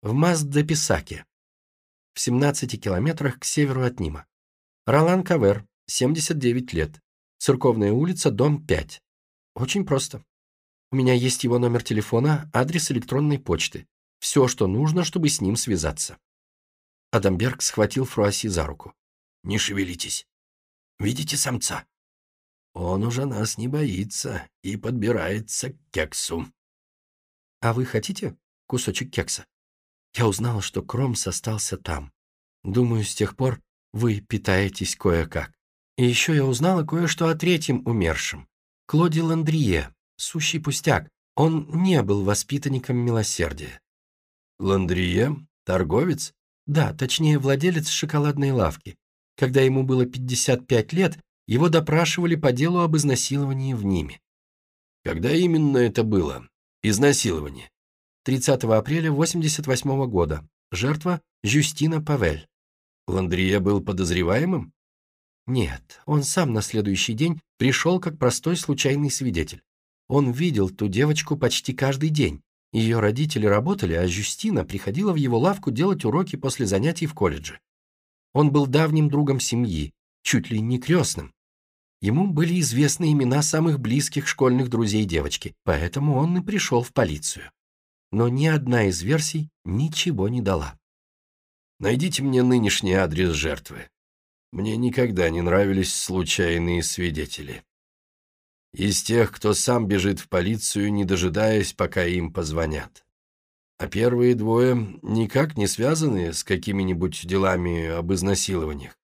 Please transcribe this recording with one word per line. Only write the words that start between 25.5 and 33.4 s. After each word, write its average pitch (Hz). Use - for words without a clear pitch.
к -
кексу». 80
«А 117
вы 127
хотите 120
кусочек -
кекса? -
Я 117
узнала, 107
что -
Кромс 123
остался 104
там. 71
Думаю, 117
с 98
тех -
пор 131